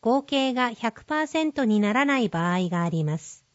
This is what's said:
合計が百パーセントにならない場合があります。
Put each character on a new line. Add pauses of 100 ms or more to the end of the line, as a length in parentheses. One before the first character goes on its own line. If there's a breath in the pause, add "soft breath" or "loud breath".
合
計
が
百
パ
ー
セ
ン
ト
に
な
ら
な
い
場
合
が
あ
り
ま
す。